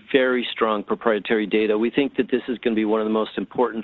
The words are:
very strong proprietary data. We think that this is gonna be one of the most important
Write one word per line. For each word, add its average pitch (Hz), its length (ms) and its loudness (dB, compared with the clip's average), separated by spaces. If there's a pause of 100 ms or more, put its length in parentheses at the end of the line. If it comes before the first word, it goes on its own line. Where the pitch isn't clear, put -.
(120)
very 127 400 2
strong 107 320 0
proprietary 107 640 0
data. 107 280 2
We 113 140 2
think 139 280 0
that 120 120 -2
this 120 180 0
is 117 120 -6
gonna 117 160 0
be 107 100 2
one 107 160 2
of 107 60 -2
the 107 40 0
most 110 240 0
important 113 480 -2